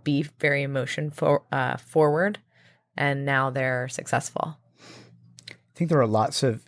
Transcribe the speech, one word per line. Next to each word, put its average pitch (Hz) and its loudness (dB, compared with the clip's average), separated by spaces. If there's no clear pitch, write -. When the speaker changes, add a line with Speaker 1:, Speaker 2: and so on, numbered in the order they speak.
Speaker 1:
be 147 2
very 143 0
emotion 139 -4
for-, 147 2
uh, 127 -2
forward, 160 2
and 139 -2
now 135 2
they're 131 -2
successful? - -4
Speaker 2:
I - -20
think 170 -2
there 151 4
are 117 4
lots 107 2
of 117 0